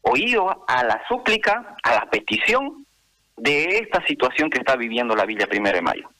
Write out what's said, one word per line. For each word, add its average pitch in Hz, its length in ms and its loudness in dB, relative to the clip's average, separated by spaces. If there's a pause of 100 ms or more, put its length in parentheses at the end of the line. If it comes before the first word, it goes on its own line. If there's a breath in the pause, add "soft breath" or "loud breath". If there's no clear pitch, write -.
oídos 202 520 2 (140)
a 127 160 2
la 110 240 0
súplica, 220 720 -2
a 117 120 2
la - 140 0
petición 254 800 -2 (500)
de 147 420 0
esta 208 280 -2
situación 147 440 0
que 131 80 -2
está 131 180 2
viviendo 117 400 0
la 101 80 2
Villa 104 240 -2
Primero 101 260 0
de 87 80 0
Mayo. - 380 -4